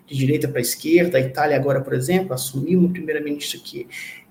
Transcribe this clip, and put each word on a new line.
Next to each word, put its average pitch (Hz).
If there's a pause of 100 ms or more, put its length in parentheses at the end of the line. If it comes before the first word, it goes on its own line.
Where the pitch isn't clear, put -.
de 139
direita 139
pra 127
esquerda. 165
A -
Itália 147
agora, 135
por 131
exemplo, 175
assumiu 147
uma 175
primeira-ministra 151
que - (440)